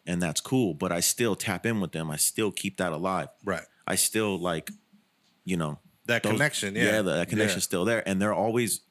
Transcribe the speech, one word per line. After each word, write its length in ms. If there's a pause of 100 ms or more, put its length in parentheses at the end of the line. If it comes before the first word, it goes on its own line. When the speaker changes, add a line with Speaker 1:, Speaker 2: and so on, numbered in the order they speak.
Speaker 1:
and 160
that's 180
cool. 320
But 200
I 80
still 360
tap 300
in 140
with 120
them. 180
I 60
still 360
keep 260
that 140
alive. 360 (160)
Speaker 2:
Right. 200 (220)
Speaker 1:
I 100
still, 420
like, 320 (720)
you 140
know, 220 (260)
Speaker 2:
That 160
Speaker 1:
those 100
Speaker 2:
connection, 440
yeah. 80
Speaker 1:
Yeah, 180
the, 80
that 80
Speaker 2:
Yeah. 80
Speaker 1:
connection's 380
still 200
there. 240
And 140
they're 100
always, 580